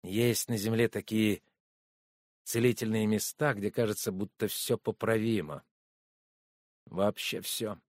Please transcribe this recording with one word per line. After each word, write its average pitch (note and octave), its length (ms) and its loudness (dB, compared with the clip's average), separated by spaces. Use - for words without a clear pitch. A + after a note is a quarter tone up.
Есть A2+ 460 2
на A#2+ 60 0
земле A2+ 320 2
такие G#2+ 560 0
целительные A2 600 2
места, A2 480 0
где G2+ 160 -2
кажется, G#2+ 440 -2
будто G#2 340 -4
все - 300 -2
поправимо. G#2+ 880 -2
Вообще - 560 -2
все. G#2 460 -6